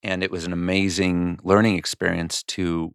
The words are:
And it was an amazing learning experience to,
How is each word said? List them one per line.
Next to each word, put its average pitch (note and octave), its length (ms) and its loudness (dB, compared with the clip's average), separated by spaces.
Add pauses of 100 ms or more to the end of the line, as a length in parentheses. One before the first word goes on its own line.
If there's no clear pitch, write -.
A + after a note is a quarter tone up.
And F#2 200 -2
it F#2 60 -2
was E2+ 160 -6
an F2+ 80 -4
amazing F2+ 880 0
learning G2+ 360 4
experience F2 680 -4
to, E2 520 -4